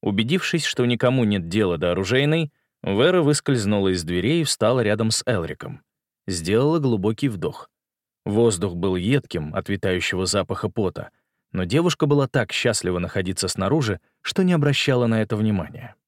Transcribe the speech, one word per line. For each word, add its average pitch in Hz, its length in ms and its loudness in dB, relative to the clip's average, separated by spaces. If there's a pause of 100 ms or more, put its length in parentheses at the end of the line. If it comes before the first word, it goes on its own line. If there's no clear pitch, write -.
Убедившись, 143 640 -2
что 123 220 0
никому 123 360 2
нет 101 240 0
дела 90 300 0
до 87 140 0
оружейной, 139 600 0 (300)
Вера 151 400 4
выскользнула 110 680 2
из 90 140 0
дверей 90 380 0
и 151 40 0
встала 123 340 2
рядом 107 320 0
с - 160 -2
Элриком. - 560 -4 (420)
Сделала 107 540 0
глубокий 113 500 0
вдох. - 400 -8 (560)
Воздух 104 480 2
был 92 220 -2
едким 90 580 -2
от - 160 -6
витающего 92 560 -2
запаха 92 420 -2
пота, 90 440 -4 (400)
но 92 140 -2
девушка 151 420 0
была 139 200 2
так 123 240 0
счастлива 92 460 0
находиться 90 500 -4
снаружи, 107 520 0 (220)
что - 200 -2
не 180 120 4
обращала 139 520 2
на 113 160 2
это 107 140 -2
внимания. 104 600 -2 (120)